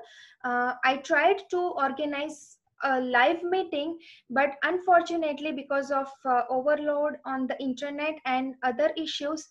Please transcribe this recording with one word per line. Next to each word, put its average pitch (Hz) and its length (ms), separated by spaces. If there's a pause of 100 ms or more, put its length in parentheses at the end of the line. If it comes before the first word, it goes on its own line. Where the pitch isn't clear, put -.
(420)
Uh, 247 300 (100)
I 269 140 (120)
tried 330 420
to 359 80
organize 294 1000 (280)
a 262 160
live 254 420
meeting, 349 480 (400)
but 277 340
unfortunately, 339 880
because 277 460
of, 277 120 (140)
uh, 247 240
overload 294 800
on 262 200
the 277 200
internet 285 580
and 262 380
other 262 340
issues, 311 540